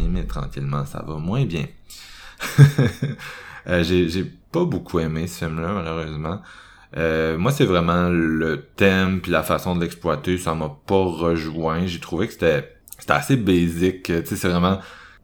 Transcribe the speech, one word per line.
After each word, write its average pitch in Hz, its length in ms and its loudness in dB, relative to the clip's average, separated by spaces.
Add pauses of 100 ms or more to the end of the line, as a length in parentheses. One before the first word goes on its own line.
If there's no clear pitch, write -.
(100)
mais 87 140 -2
tranquillement, 71 640 -6
ça - 220 -10
va 80 100 -8
moins 98 280 -2
bien. 82 200 -4 (760)
<laughs> - 160 -8 (1120)
Euh, 87 160 2
j'ai, 87 260 4
j'ai 90 140 -2 (280)
pas 170 120 0
beaucoup 92 360 -2
aimé 80 260 -2
ce - 200 -10
film-là, 82 280 -4
malheureusement. 80 680 -6 (580)
Euh, 80 380 0
moi, 87 160 2
c'est 143 140 2
vraiment 87 440 2
le 80 540 0 (120)
thème 95 460 2
puis 87 100 -4
la 80 100 2
façon 87 340 -2
de 87 60 0
l'exploiter, 85 560 -2
ça 85 160 -4
m'a 78 160 -4 (160)
pas 95 180 4
rejoint. 82 840 0
J'ai 85 120 -6
trouvé 87 280 -4
que - 60 -14
c'était, 76 420 0 (240)
c'était - 140 0
assez 135 240 2
basique. 90 680 2
Tu 87 100 -2 (100)
sais, 104 120 -6
c'est 95 140 0
vraiment, 90 300 2 (440)